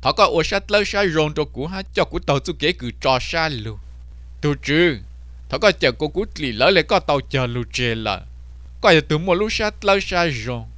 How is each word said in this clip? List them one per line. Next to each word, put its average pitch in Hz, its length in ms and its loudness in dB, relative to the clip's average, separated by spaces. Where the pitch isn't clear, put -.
Thó 139 100 2
có 208 140 6
ổ 156 180 2
sa 196 240 0
lỡ 208 180 4
sa 202 200 0
rôn 156 280 2
trô 151 120 0
của 139 220 -6
ha 190 140 -6
cho 196 100 2
của 160 160 -4
tàu 139 200 2
chú 165 200 -6
kế 151 120 2
cứ 123 200 -6
trò 131 200 4
sa 160 280 -2
lù. 110 280 -8
Tụ 147 120 2
chứ, 151 360 4
thó 131 80 -4
có 208 140 6
chở 151 200 2
của 151 160 -4
của 180 180 -2
lì 143 160 -4
lỡ 117 180 4
lại 180 140 6
có 190 160 2
tàu 147 200 0
chờ 131 180 0
lù 120 160 -4
chê 120 220 0
lợ. 107 260 -2
Có 208 100 8
giờ 160 180 8
tụ 156 80 2
mua 180 160 2
lũ 208 160 0
sa 214 220 -2
lỡ 202 200 4
sa 175 260 0
rôn. 120 180 -6